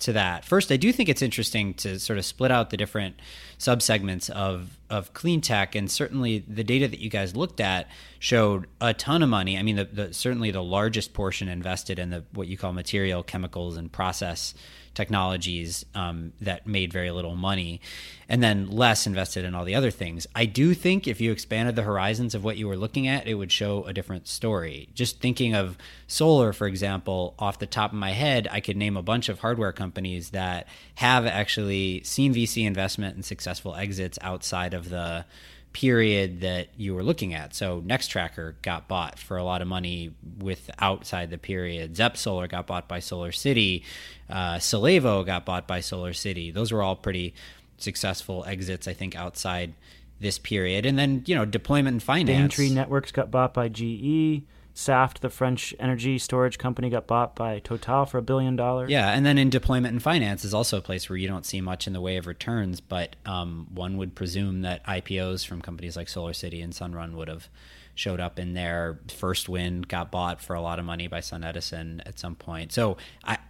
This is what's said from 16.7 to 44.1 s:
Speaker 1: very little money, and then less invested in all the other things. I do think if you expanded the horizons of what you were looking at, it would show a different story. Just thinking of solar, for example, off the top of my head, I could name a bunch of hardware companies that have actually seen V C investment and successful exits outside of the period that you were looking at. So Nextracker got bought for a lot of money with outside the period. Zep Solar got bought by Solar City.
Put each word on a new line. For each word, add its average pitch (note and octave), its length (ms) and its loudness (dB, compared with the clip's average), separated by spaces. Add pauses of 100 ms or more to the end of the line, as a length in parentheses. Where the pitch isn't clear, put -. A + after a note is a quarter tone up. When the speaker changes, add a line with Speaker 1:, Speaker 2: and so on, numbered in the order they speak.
Speaker 1:
very F2+ 180 -2
little E2+ 240 -4
money, F2+ 460 -2 (480)
and B2 140 4
then G2+ 280 4
less A2+ 360 4
invested F#2+ 360 -2
in F2+ 120 -4
all F2 100 -4
the F#2 100 -2
other B2+ 160 4
things. E2+ 440 -6
I A#2 100 4
do C3 300 6
think F#3 340 2
if A2+ 100 -2
you A2+ 140 2
expanded A2+ 440 0
the A2+ 60 2
horizons G#2+ 520 0
of G2+ 100 -4
what G#2+ 140 -2
you G#2+ 100 -2
were F#2+ 80 -2
looking A#2+ 320 -2
at, C3+ 180 0
it A2+ 60 -2
would G2 180 -4
show G2+ 340 0
a F#2 100 -8
different F#2 340 -6
story. E2+ 640 -2
Just - 260 -2
thinking B2 360 2
of F#2 240 0 (300)
solar, C#3+ 440 6
for G#2 140 -2
example, F#2+ 720 -2
off G2+ 200 0
the G2+ 80 -6
top G#2+ 260 0
of G#2+ 60 -4
my G2+ 120 0
head, B2 400 2
I G#2 100 -2
could G2 160 -4
name G2+ 220 0
a F2+ 40 -4
bunch A2+ 280 0
of F#2+ 80 -6
hardware A2+ 340 0
companies F2+ 580 -6
that F#2 380 -4 (280)
have B2 280 6
actually G2 800 0
seen C3+ 300 4
V A#2 100 2
C A2+ 200 0
investment F#2+ 500 0
and F#2 100 -8
successful F2+ 500 -8
exits F#2+ 460 -4
outside F2+ 540 -4
of F2 160 -8
the E2+ 340 -4 (480)
period G#2 680 4
that F2+ 340 -2
you G2 180 -4
were F2+ 80 -2
looking G#2+ 300 0
at. D2+ 220 -8
So F2+ 260 -2
Nextracker E2+ 800 -4
got E2+ 280 -6
bought F2 300 -4
for F#2 200 -6
a F2+ 40 -2
lot F2+ 200 -2
of F2+ 60 -4
money F2 440 -4 (260)
with F#2+ 400 -6
outside F2+ 520 -2
the E2+ 80 -8
period. E2+ 580 -6
Zep A#2 220 2
Solar F2+ 280 -2
got F2 200 -6
bought F2+ 220 -6
by F2 100 -6
Solar F2 340 -6
City. G#2+ 500 2 (460)